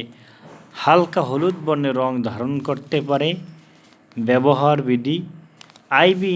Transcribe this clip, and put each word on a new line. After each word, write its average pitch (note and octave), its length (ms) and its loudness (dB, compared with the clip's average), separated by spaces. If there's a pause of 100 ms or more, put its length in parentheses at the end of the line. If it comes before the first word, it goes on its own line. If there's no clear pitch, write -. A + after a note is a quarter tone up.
(800)
হালকা E3+ 400 2
হলুদ D3 340 -2 (100)
বর্ণের C#3+ 360 0
রং C3 100 0 (180)
ধারণ B2 300 -4
করতে C#3+ 500 -4
পারে। C#3+ 200 0 (920)
ব্যবহার C3+ 600 2
বিধি, B2+ 360 -2 (720)
আইভি F#3 460 2